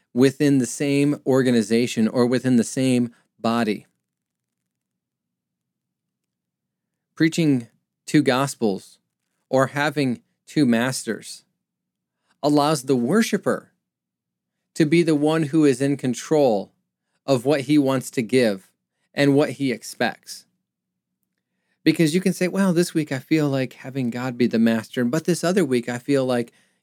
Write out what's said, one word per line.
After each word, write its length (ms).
within 440
the 80
same 600
organization 840
or 160
within 320
the 60
same 500
body. 460
Preaching 540
two 160
gospels 800
or 180
having 540
two 200
masters 800
allows 400
the 140
worshiper 720
to 100
be 180
the 120
one 280
who 220
is 160
in 160
control 760
of 180
what 180
he 160
wants 340
to 100
give 500
and 220
what 160
he 200
expects. 760
Because 300
you 80
can 120
say, 140
"Well, 240
this 220
week 180
I 80
feel 300
like 240
having 360
God 280
be 100
the 120
master, 440
but 220
this 180
other 220
week 240
I 80
feel 280
like, 280